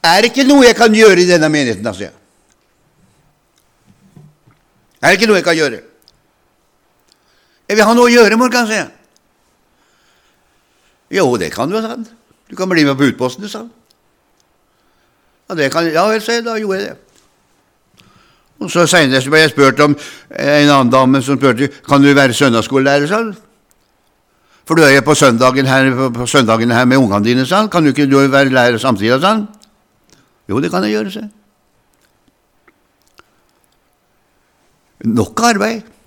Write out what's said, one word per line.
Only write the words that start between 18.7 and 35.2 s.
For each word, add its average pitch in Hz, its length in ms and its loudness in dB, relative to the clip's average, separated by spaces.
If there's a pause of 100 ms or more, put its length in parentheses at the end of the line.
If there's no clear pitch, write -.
så 170 160 2
senere 135 320 2
så 131 120 -8
ble 156 80 4
jeg 156 120 0
spurt 139 280 2
om, 147 140 2 (380)
eh, 147 300 0
en 143 60 4
annen 135 240 2
dame 131 280 2
som 131 160 -4
spurte, 131 320 0 (160)
«Kan 139 160 2
du 139 120 6
være 135 200 2
søndagsskolelærer?» 135 760 0
sa 208 140 -4
han. 214 140 -8 (1300)
«For 165 120 -2
du 160 80 4
er 135 80 6
jo 139 80 4
på 143 160 2
søndagen 127 480 2
her, 135 260 2
på, 127 220 -4
på 120 160 -8
søndagen 113 420 0
her 120 140 0
med 131 160 2
ungene 104 240 0
dine», 123 200 0
sa 180 120 -2
han. 214 120 -2
«Kan 175 140 -2
du 147 60 2
ikke 143 160 -2
du 139 140 2 (100)
være 135 240 2
lærer 123 240 2
samtidig?» 113 420 -2
sa 190 140 0
han. 214 140 -6 (1000)
«Jo, 104 140 -4
det 170 100 -6
kan 180 120 -4
jeg 214 100 -4
gjøre», 214 180 -6
sa 214 80 -14
jeg. 214 120 -16 (3750)
Nok 113 320 -4